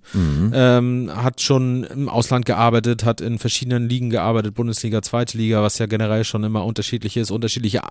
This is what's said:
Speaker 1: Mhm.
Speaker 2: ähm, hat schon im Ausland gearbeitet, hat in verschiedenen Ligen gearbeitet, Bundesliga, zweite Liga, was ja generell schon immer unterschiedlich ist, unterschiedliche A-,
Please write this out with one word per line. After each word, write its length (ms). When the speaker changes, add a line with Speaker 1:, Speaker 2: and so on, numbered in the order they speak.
Speaker 1:
Mhm. 400
Speaker 2:
ähm, 640
hat 260
schon 440
im 240
Ausland 360
gearbeitet, 600
hat 160
in 180
verschiedenen 500
Ligen 220
gearbeitet, 440
Bundesliga, 460
zweite 380
Liga, 240
was 160
ja 80
generell 380
schon 200
immer 200
unterschiedlich 520
ist, 140
unterschiedliche 540
A-, 60